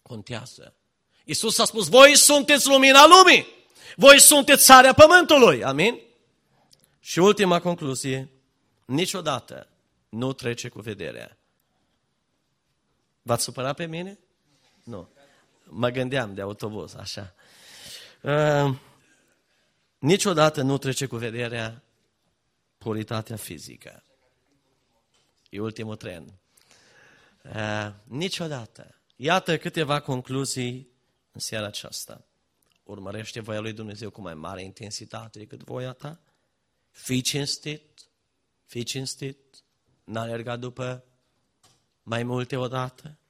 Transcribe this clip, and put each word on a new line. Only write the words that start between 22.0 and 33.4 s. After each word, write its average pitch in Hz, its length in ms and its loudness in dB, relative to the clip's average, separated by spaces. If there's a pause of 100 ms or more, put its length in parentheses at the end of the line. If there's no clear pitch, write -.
puritatea 110 580 -10
fizică. - 680 -20 (1500)
E 98 100 -16
ultimul 110 360 -12
tren. 92 440 -20 (1000)
Uh, 107 520 -10 (100)
niciodată. 151 1000 -14 (140)
Iată 165 420 -4
câteva 147 420 -6
concluzii 131 920 -10 (400)
în 104 80 -20
seara 107 260 -10
aceasta. - 600 -16 (580)
Urmărește 101 560 -16
voia 107 200 -12